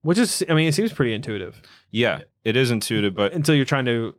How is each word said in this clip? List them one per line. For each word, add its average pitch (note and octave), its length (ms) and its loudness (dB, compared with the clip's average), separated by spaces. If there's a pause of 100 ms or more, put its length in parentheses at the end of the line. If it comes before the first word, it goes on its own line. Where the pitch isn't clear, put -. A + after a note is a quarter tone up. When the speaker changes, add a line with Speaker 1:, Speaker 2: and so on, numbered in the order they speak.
Speaker 1:
which F3 160 2
is, A3+ 300 0
I E3 60 2
mean, D#3+ 140 4
it D3+ 60 2
seems A3 180 0
pretty A#2+ 220 0
intuitive. G#2 460 -8 (300)
Speaker 2:
Yeah, A2 320 0 (200)
it A2+ 140 0
is B2+ 140 2
intuitive, G#2 440 -2
but G2+ 180 0
Speaker 1:
Until D#3+ 220 0
you're C#3 100 2
trying C3+ 220 -2
to A#2 320 -2